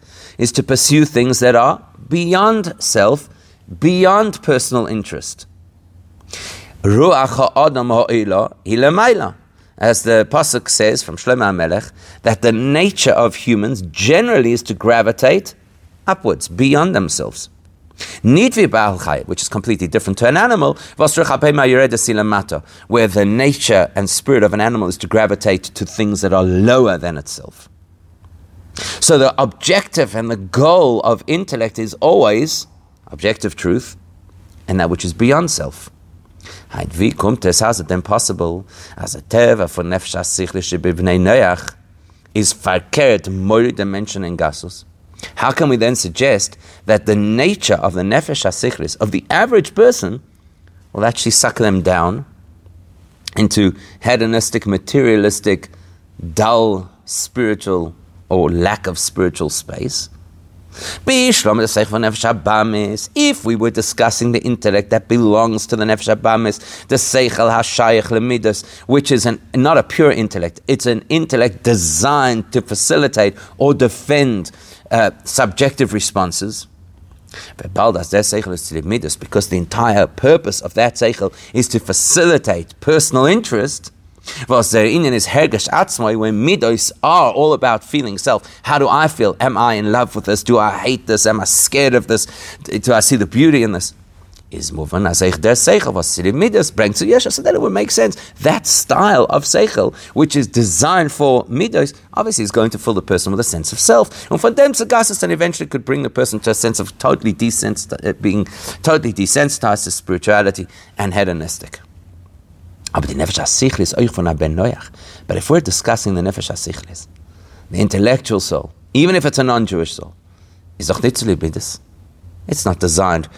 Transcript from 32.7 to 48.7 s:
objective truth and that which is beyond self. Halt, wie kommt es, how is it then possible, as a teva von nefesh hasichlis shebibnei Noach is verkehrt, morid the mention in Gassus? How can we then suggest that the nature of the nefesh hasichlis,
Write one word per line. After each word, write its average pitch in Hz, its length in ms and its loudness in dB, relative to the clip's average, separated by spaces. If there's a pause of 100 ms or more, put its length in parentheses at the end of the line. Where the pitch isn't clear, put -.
objective 98 500 -4
truth 98 400 -2 (720)
and 92 120 0
that 85 100 0
which 90 140 -4
is 85 100 -6
beyond 139 360 0
self. - 400 -10 (800)
Halt, - 300 -10
wie 104 140 2
kommt - 340 -2
es, 90 140 2
how 110 100 2
is 107 100 -2
it 78 80 -10
then 90 140 -2
possible, 90 640 -4 (300)
as - 180 -10
a - 80 -16
teva 113 460 2
von 87 180 -6
nefesh 92 280 -6
hasichlis 90 640 -4
shebibnei 90 400 0
Noach 92 560 2 (600)
is 107 180 0
verkehrt, 98 800 0
morid 104 460 0
the 101 80 -4
mention 98 360 -8
in 87 140 -8
Gassus? 80 480 -6 (520)
How 127 140 0
can 147 200 0
we 127 60 2
then 117 200 0
suggest 104 640 -2 (260)
that 107 220 2
the 107 100 2
nature 113 600 0
of 87 180 -2
the 90 80 -2
nefesh 139 420 -2
hasichlis, 92 540 -4